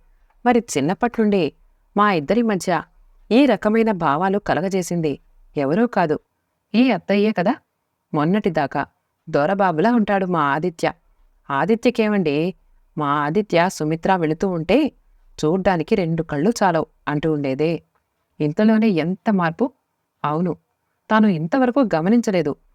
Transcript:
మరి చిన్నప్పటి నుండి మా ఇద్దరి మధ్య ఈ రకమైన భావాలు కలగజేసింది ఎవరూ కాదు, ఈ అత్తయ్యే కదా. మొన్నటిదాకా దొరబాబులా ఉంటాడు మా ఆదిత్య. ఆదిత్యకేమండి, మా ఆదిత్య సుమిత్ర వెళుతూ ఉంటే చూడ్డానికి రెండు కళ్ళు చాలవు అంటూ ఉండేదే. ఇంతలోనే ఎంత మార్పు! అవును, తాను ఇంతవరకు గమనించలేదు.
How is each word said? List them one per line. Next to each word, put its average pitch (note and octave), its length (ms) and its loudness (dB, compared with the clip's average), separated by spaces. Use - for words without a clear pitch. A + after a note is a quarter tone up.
మరి A#3+ 180 2
చిన్నప్పటి G3 440 -2
నుండి G3+ 300 2
మా G#3 160 4
ఇద్దరి F#3+ 300 0
మధ్య F#3+ 400 -2
ఈ C4 160 6
రకమైన A3 460 2
భావాలు E3+ 460 0
కలగజేసింది D#3+ 800 -2
ఎవరూ D#3 300 0
కాదు, E3+ 320 -2
ఈ B3+ 160 2
అత్తయ్యే G3+ 420 0
కదా. G3 220 0
మొన్నటిదాకా D#3 720 -2
దొరబాబులా F3+ 600 0
ఉంటాడు G3+ 340 0
మా F3+ 140 0
ఆదిత్య. D3+ 520 -2
ఆదిత్యకేమండి, F#3 1040 0
మా D3+ 100 -2
ఆదిత్య E3 600 0
సుమిత్ర E3 480 -2
వెళుతూ D#3+ 320 -2
ఉంటే F#3 440 0
చూడ్డానికి F3+ 500 0
రెండు E3 280 -2
కళ్ళు D#3 300 -2
చాలవు E3 240 0
అంటూ D3+ 240 -2
ఉండేదే. D3 500 -2
ఇంతలోనే G#3+ 480 2
ఎంత F3 420 -2
మార్పు! F#3 420 0
అవును, D#3 320 -2
తాను G#3+ 160 4
ఇంతవరకు A3+ 680 0
గమనించలేదు. F3 600 0